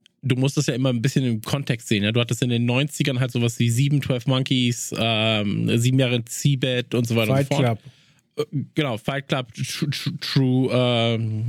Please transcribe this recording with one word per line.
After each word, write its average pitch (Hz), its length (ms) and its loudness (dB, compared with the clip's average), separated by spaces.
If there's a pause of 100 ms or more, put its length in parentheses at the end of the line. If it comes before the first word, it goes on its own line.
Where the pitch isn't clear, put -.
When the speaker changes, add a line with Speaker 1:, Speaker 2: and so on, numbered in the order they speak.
(220)
Speaker 1:
du 127 160 0
musst 135 180 0
das 147 120 -2
ja 147 60 -2
immer 127 200 0
ein 120 80 -2
bisschen 131 240 0
im 113 160 -2
Kontext - 480 -4
sehen. 101 160 2
Ja? 107 80 0
Du 120 80 2
hattest 117 200 -2
in 127 80 0
den 120 140 0
neunzigern 131 560 0
halt 127 120 -2
sowas 117 280 0
wie 120 100 4
Sieben, 139 300 2
Twelve 127 300 -2
Monkeys, 127 680 0
ähm, 110 800 2
Sieben 127 220 4
Jahre 123 160 2
in 117 80 0
Tibet 127 720 -2
und 120 100 2
so 113 120 0
weiter 113 160 2
Speaker 2:
Fight 135 180 2
Speaker 1:
und 143 60 -2
so 147 60 2
fort. 117 180 0
Speaker 2:
Club. 131 100 -20 (460)
Speaker 1:
Äh, 147 80 -2 (300)
genau, 135 220 -2
Fight 139 300 -6
Club, 127 260 -2
Tr-, - 360 -6
Tr-, - 320 -6
True, 127 500 2
ähm, 117 760 0